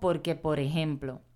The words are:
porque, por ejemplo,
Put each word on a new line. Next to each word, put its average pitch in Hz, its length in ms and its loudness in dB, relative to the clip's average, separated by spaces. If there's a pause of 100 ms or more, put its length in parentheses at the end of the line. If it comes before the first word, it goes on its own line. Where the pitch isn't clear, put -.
porque, 170 360 2
por 151 240 0
ejemplo, 143 600 -2 (140)